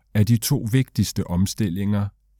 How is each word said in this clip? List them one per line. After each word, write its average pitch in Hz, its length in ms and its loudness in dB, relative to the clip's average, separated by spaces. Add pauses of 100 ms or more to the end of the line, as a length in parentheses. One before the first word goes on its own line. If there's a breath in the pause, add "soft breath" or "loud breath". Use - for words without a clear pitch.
(140)
er 107 100 4
de 113 140 4
to 127 340 -2
vigtigste 110 560 0
omstillinger 98 800 -2 (320)